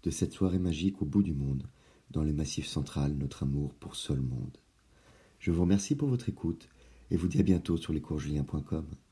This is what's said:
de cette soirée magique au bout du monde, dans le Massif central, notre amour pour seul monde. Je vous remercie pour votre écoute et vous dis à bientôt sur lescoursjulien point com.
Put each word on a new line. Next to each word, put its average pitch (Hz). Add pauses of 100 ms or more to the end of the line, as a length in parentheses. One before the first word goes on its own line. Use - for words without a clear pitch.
de 85
cette -
soirée 92
magique 90
au 76
bout 98
du 80
monde, 67 (460)
dans 76
le 76
Massif 73
central, 71
notre 69
amour 69
pour -
seul -
monde. 62 (840)
Je -
vous 82
remercie 101
pour 143
votre 123
écoute - (400)
et -
vous 85
dis -
à 101
bientôt 87
sur 80
lescoursjulien 73
point 71
com. 80 (260)